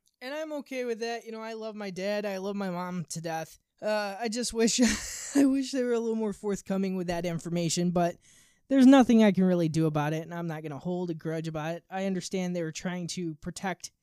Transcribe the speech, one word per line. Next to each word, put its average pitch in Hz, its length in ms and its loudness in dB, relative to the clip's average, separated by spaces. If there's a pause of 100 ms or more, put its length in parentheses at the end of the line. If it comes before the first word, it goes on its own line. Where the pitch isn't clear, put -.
(220)
And 262 120 -8
I'm 311 200 -8
okay 262 300 -6
with 226 160 -4
that. 233 240 -6
You 226 80 -12
know, 220 80 -10
I 226 140 -10
love 220 200 -8
my 208 160 -8
dad. 202 340 -4
I 196 140 -4
love 196 180 -4
my 196 140 -2
mom 180 400 -4
to 165 100 -8
death. 160 380 -8 (240)
Uh, 208 380 -2
I 233 80 -2
just 226 240 -4
wish, 226 280 2
<laughs> - 560 0
I 285 100 6
wish 262 260 0
they 262 100 0
were 247 120 0
a 226 60 2
little 226 160 -2
more 214 160 -2
forthcoming 190 640 -4
with 180 100 -4
that 170 180 -4
information, 170 680 0
but 175 260 2 (520)
there's 269 180 8
nothing 247 380 10
I 202 80 8
can 185 120 4
really 175 240 4
do 160 180 2
about 151 260 0
it, 156 100 -4
and 165 120 -12
I'm 170 120 -6
not 156 160 -8
gonna 147 160 -8
hold 180 320 -4
a 165 40 -6
grudge 160 340 -6
about 156 260 -6
it. 170 160 -12
I 190 140 -4
understand 185 500 -4
they 175 80 -2
were 160 80 -4
trying 180 380 -6
to 165 280 -6
protect, - 540 -8 (120)